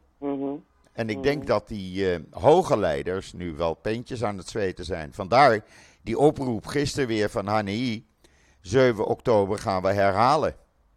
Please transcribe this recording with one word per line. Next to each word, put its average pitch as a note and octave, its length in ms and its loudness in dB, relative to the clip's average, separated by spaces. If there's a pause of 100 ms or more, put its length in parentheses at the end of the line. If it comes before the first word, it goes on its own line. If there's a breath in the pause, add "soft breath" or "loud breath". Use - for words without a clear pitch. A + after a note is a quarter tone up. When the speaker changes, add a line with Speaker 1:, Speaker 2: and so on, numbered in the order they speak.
(180)
Speaker 1:
mhm. C#3 380 -6 (380)
Speaker 2:
En A2+ 160 -6
ik A2 60 -2
Speaker 1:
Mhm. - 100 -8
Speaker 2:
denk C#3+ 220 -2
dat G#2+ 200 0
die, F#2+ 460 -4
eh, E2+ 60 -2 (120)
hoge D3 460 4
leiders F2+ 560 -2
nu F2 220 -10
wel E2 180 -2
peentjes A2+ 500 -6
aan G#2+ 140 -4
het F2 100 -14
zweten F#2 380 -6
zijn. D#2 280 -8
Vandaar A2 460 4 (420 soft breath)
die A2+ 160 -6
oproep C3+ 480 0
gisteren C#3+ 420 -4
weer G#2+ 220 0
van G2 180 -6
Hanei. A2 580 -4 (560 soft breath)
Zeven A2+ 440 2
oktober G#2 520 2
gaan F#2+ 240 -2
we F#2+ 120 2
herhalen. G2+ 640 2 (400)